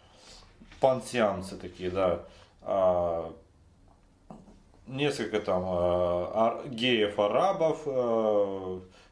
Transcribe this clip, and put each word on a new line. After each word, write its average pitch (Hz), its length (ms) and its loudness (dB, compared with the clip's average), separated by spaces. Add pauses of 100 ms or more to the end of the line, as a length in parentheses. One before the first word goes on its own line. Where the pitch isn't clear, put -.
(800)
пансиамцы 110 760 0
такие, 90 340 -8
да. 90 340 0 (440)
А... 87 640 0 (1500)
Несколько 131 540 -2
там, 92 260 0
а, 87 680 2
ар-, 113 340 0
геев-арабов, 127 1160 2
а... 104 920 0 (320)